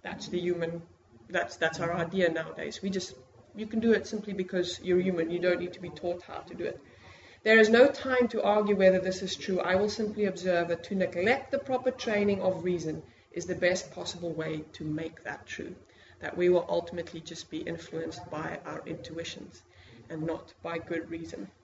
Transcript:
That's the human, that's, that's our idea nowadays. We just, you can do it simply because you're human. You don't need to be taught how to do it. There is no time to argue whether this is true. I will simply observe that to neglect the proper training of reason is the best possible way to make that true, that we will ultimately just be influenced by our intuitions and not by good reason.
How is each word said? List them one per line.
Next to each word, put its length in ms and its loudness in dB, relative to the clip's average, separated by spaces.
That's 240 -10
the 120 -2
human, 420 -2
that's, 260 -4
that's 240 0
our 140 0
idea 240 2
nowadays. 540 -6
We 80 -2
just, 240 -6
you 100 -6
can 140 -2
do 140 6
it 120 2
simply 280 -6
because 500 -2
you're 160 4
human. 320 0
You 80 -2
don't 200 2
need 140 -6
to 80 -14
be 80 -10
taught 320 -6
how 280 -12
to 40 -14
do 120 -8
it. 140 -6
There 160 8
is 120 10
no 180 12
time 400 2
to 160 -2
argue 320 4
whether 240 8
this 240 -2
is 120 -6
true. 240 -2
I 160 2
will 140 4
simply 360 -2
observe 420 0
that 160 -2
to 120 -4
neglect 560 0
the 60 0
proper 320 -2
training 520 0
of 220 0
reason 380 -2
is 160 -6
the 80 -4
best 360 0
possible 420 -8
way 400 -6
to 100 -12
make 400 -6
that 240 -10
true, 260 -10
that 160 -8
we 140 4
will 180 4
ultimately 540 -4
just 280 -14
be 100 -8
influenced 680 -8
by 360 -8
our 200 -10
intuitions 760 -12
and 140 -6
not 380 -6
by 180 -6
good 300 -6
reason. 400 -10